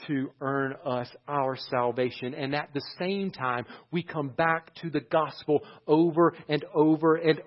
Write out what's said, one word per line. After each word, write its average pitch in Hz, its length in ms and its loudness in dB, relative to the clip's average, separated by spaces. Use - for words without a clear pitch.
to 139 240 -2
earn 139 340 -2
us 123 220 -4
our 135 280 0
salvation. 123 640 0
And 139 180 -4
at 147 180 -4
the 139 120 -4
same 196 320 -2
time, 123 340 -4
we 170 140 -2
come 143 260 -6
back 165 420 0
to 165 80 -6
the 147 80 -2
gospel 151 640 0
over 160 480 4
and 151 240 -2
over 156 440 4
and 165 320 2